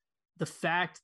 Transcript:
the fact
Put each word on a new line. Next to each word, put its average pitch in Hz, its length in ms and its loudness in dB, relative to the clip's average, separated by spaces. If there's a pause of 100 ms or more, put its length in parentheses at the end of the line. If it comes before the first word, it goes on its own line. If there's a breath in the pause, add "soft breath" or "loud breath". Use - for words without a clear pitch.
(360)
the 165 100 -2
fact 175 580 0